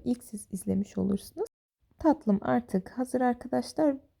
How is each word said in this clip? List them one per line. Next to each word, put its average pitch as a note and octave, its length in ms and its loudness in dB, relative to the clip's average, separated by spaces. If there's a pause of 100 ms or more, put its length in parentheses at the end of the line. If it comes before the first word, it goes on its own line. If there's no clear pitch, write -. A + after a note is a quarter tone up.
ilk A#3+ 200 -2
siz - 280 -14
izlemiş G3 460 -2
olursunuz. G3 480 -2 (520)
Tatlım C4+ 440 4
artık - 480 0
hazır B3+ 300 -2
arkadaşlar. B3 760 0 (240)